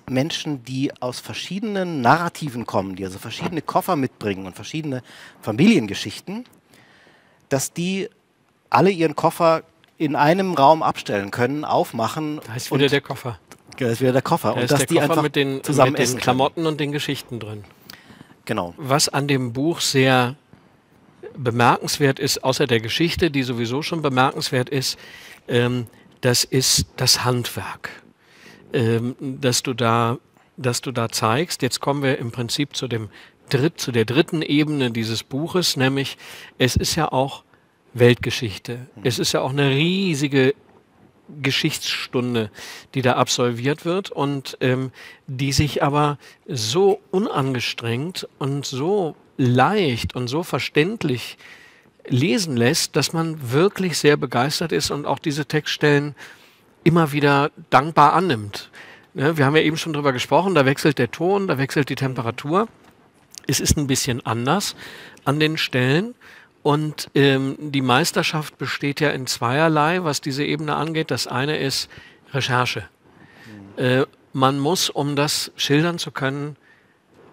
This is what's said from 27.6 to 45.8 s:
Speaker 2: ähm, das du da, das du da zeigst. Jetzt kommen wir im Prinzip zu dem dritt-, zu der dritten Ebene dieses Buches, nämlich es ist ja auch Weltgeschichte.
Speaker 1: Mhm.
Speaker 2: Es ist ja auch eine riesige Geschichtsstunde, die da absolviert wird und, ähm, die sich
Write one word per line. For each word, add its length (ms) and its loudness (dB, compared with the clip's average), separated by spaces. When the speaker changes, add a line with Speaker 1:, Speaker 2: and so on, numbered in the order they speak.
Speaker 2:
ähm, 460 0
das 440 -2
du 100 -4
da, 440 2
das 240 -2
du 100 -8
da 180 -4
zeigst. 520 0
Jetzt 200 -2
kommen 220 -2
wir 140 2
im 140 -8
Prinzip 440 -6
zu 120 -6
dem 220 -6
dritt-, 300 0
zu 120 -6
der 140 2
dritten 360 0
Ebene 500 0
dieses 320 -4
Buches, 540 -2
nämlich 400 0
es 200 2
ist 180 0
ja 160 0
auch 320 -2
Weltgeschichte. 1040 2
Speaker 1:
Mhm. 80 -18
Speaker 2:
Es 160 0
ist 140 0
ja 80 2
auch 100 -2
eine 200 2
riesige 840 2
Geschichtsstunde, 1080 -2
die 80 -2
da 120 4
absolviert 720 0
wird 260 -4
und, 500 -4
ähm, 300 0
die 240 -4
sich 320 0